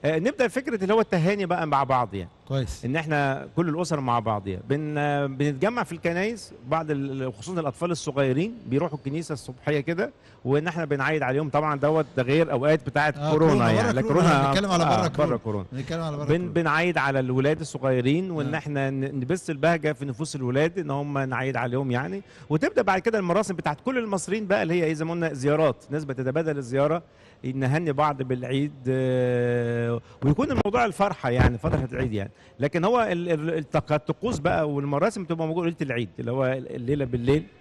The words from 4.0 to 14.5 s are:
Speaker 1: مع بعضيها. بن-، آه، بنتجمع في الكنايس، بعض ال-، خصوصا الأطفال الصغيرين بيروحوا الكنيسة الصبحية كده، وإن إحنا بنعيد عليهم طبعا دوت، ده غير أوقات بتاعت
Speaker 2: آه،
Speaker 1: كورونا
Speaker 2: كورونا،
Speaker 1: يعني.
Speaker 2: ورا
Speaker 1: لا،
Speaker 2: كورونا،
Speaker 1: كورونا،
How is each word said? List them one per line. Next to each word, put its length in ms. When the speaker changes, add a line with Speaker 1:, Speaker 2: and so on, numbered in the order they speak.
Speaker 1:
مع 180
بعضيها. 500
بن-، 300
آه، 280
بنتجمع 560
في 100
الكنايس، 600
بعض 220
ال-، 420
خصوصا 280
الأطفال 300
الصغيرين 640
بيروحوا 320
الكنيسة 340
الصبحية 480
كده، 300
وإن 220
إحنا 180
بنعيد 380
عليهم 280
طبعا 300
دوت، 260
ده 60
غير 300
أوقات 340
بتاعت 300
Speaker 2:
آه، 140
Speaker 1:
كورونا 220
Speaker 2:
كورونا، 180
Speaker 1:
يعني. 180
Speaker 2:
ورا 40
Speaker 1:
لا، 100
Speaker 2:
كورونا، 260
Speaker 1:
كورونا، 220